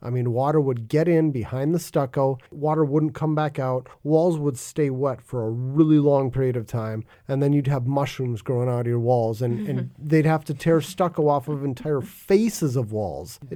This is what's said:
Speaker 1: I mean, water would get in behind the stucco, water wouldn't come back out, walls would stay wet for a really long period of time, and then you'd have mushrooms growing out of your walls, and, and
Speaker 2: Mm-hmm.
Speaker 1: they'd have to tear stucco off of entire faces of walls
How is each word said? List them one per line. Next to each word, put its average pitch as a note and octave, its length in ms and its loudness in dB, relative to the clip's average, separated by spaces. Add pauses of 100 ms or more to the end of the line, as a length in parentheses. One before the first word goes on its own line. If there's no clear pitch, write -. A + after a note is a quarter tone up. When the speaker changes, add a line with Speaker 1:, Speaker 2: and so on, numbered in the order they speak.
Speaker 1:
I A#2+ 80 -8
mean, B2 220 -2
water C#3+ 280 2
would B2+ 260 -2
get D#3 220 2
in D#3+ 220 4
behind C3 440 -2
the F3 40 0
stucco, C3+ 600 -2 (120)
water D3+ 340 0
wouldn't D3+ 300 0
come D#3 200 -2
back D3+ 240 -2
out, B2+ 300 -2 (160)
walls D#3+ 340 2
would C#3+ 200 -2
stay D3 320 -4
wet C3 320 -4
for B2 240 -6
a A2 40 -2
really C#3+ 480 4
long C#3 320 4
period C3 260 0
of A2 100 -6
time, A2 380 -6 (220)
and C#3 160 0
then C#3+ 120 4
you'd C#3 140 2
have C3+ 180 0
mushrooms C3+ 560 -2
growing B2 260 -2
out A#2+ 120 0
of A#2+ 60 -2
your A#2+ 140 0
walls, A2+ 400 2
and, B2 260 -2
and C3 140 -2
Speaker 2:
Mm-hmm. B2+ 280 -10
Speaker 1:
they'd D#3 180 4
have D#3 180 0
to D3+ 100 -6
tear E3 280 2
stucco E3+ 460 -2
off C#3+ 200 0
of C#3+ 160 -4
entire C#3 380 -2
faces G3 760 0
of A2+ 160 -2
walls G2 480 -6 (160)